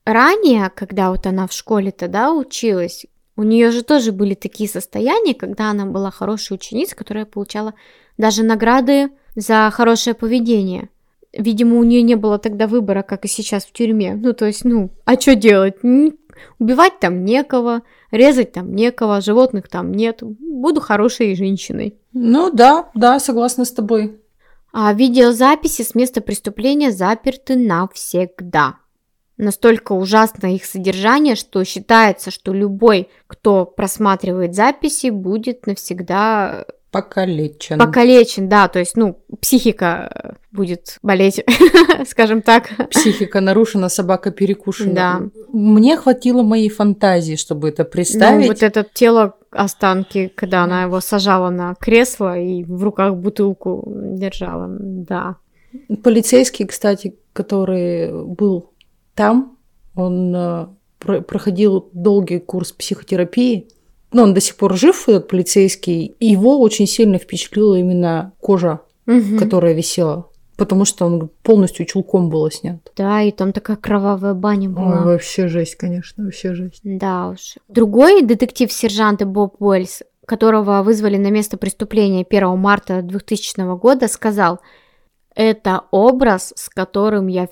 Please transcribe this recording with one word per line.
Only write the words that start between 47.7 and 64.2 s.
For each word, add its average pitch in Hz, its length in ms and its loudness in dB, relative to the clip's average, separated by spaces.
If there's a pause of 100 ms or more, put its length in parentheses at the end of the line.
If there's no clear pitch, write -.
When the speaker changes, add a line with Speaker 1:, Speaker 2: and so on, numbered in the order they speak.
Speaker 1:
Ну, - 60 -4
Speaker 2:
представить. 220 580 2
Speaker 1:
вот 214 160 0
это 208 280 0
тело, 226 440 2 (160)
останки, 190 840 -4
когда 180 280 -2
она 180 200 -2
его 185 160 -4
сажала 185 520 0
на 180 240 -6
кресло 226 640 0
и 180 240 -4
в 180 200 -8
руках 196 320 -2
бутылку 190 680 -4 (120)
держала, 190 760 -8
да. 185 640 -10 (680)
Speaker 2:
Полицейский, 233 640 2
кстати, 202 500 -4 (180)
который 180 800 -4 (140)
был 180 460 -4 (440)
там, 226 420 0 (380)
он, 180 400 -2
э, 175 320 -6 (300)
про-, 185 240 -4
проходил 190 720 -2
долгий 180 460 0
курс 180 320 -8
психотерапии. 190 960 -4 (440)
Но 233 120 6